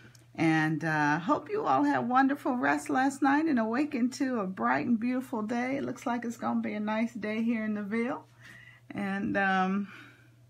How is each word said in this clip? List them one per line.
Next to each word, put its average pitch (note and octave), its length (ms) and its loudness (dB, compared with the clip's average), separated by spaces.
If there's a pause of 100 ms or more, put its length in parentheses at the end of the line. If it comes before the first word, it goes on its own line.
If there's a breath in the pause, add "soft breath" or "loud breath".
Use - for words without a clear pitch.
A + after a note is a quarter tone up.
(340 loud breath)
and, D#3+ 480 2
uh, D3+ 360 2
hope A3+ 320 0
you G#4 160 -2
all C#4 180 4
had C4+ 240 2
wonderful C4+ 480 2
rest C#4+ 320 0
last C4+ 320 0
night C#4+ 240 4
and D4 140 2
awakened B3 560 0
to B3+ 260 -2
a F#3+ 60 -2
bright A#3 400 0
and A#3+ 120 4
beautiful B3 440 -2
day. B3 340 -2
It C4 80 -4
looks B3 220 -8
like A#3+ 180 -2
it's A#3 140 -6
gonna A#3 240 -2
be A3 100 -4
a G#3+ 80 -4
nice G#3+ 320 -2
day G#3+ 300 -4
here A3+ 220 0
in G#3+ 100 -2
the G#3 80 -4
Ville, A#3 440 -4 (640 loud breath)
and, G3 460 -4
um, F#3+ 520 2 (600 loud breath)